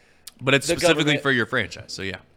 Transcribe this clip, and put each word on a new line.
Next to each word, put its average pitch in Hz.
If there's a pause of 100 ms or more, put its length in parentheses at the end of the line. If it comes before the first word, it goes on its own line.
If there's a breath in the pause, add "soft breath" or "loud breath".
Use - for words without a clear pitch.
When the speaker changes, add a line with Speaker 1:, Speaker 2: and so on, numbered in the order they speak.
(400 soft breath)
Speaker 1:
but 131
it's 139
Speaker 2:
The 170
Speaker 1:
specifically 160
Speaker 2:
government 147
Speaker 1:
for 139
your 120
franchise, -
so -
yeah. 95 (200)